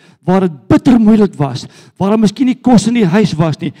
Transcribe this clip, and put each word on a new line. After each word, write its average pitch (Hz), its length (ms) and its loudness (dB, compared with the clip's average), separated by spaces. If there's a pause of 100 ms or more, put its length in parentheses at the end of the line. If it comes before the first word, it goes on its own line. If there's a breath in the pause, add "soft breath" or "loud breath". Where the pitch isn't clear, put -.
(240 soft breath)
waar 190 220 0
dit 160 80 -6 (140)
bitter 269 320 2
moeilik 214 360 2
was, 135 300 -6 (340 soft breath)
waar 196 140 -2
daar 226 80 -2
miskien 214 260 0
nie 254 80 -2
kos 247 320 2
in 240 80 -2
die 214 120 0
huis 196 280 0
was 151 240 -2
nie, 139 100 -8 (100)